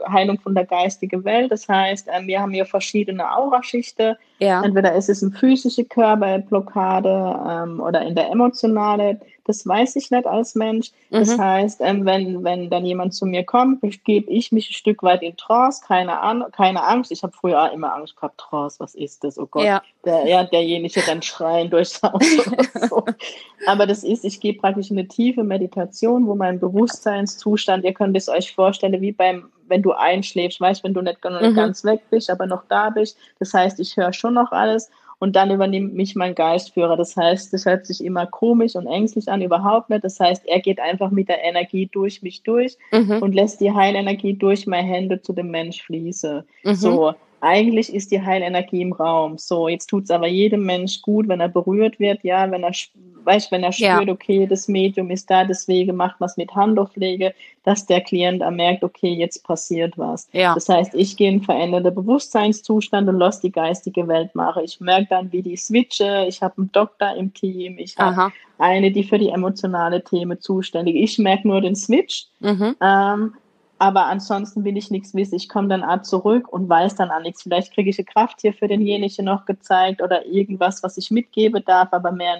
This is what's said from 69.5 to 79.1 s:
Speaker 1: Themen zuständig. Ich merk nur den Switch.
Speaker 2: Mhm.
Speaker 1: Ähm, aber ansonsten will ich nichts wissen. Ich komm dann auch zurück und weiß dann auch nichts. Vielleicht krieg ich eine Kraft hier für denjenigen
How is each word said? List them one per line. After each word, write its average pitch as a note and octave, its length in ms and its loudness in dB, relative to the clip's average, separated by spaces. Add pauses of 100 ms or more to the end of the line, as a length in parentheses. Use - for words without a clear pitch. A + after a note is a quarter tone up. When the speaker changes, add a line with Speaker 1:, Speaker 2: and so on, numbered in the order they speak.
Speaker 1:
Themen F3 380 -4
zuständig. F3 540 -2
Ich G3+ 240 0
merk G3 260 2
nur G3 160 2
den G3 140 0
Switch. - 520 -2 (120)
Speaker 2:
Mhm. G#3 420 0
Speaker 1:
Ähm, G3+ 520 2 (480)
aber F#3+ 260 4
ansonsten G3+ 580 -4
will G3+ 120 -4
ich G3+ 140 -8
nichts G3 220 -8
wissen. G3 220 -2
Ich F#3 120 -8
komm G3+ 220 -2
dann F#3+ 160 0
auch F3+ 160 0
zurück G#3+ 500 0
und F#3 160 -4
weiß F3 280 2
dann F3+ 160 -2
auch D#3+ 100 -4
nichts. E3+ 220 -12
Vielleicht F3+ 300 -4
krieg G3 140 0
ich G3 100 -2
eine G3 80 -6
Kraft - 360 0
hier G#3 120 2
für G#3 140 -4
denjenigen G3+ 580 -2